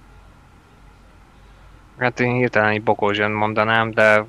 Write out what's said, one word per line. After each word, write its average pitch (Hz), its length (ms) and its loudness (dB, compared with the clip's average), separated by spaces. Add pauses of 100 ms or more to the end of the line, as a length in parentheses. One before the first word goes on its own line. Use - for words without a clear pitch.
(2000)
Hát 123 180 -2
én 123 140 0
hirtelen 107 400 0
így 107 100 -4
Bogozsön 104 480 -2
mondanám, 107 600 0
de 107 380 4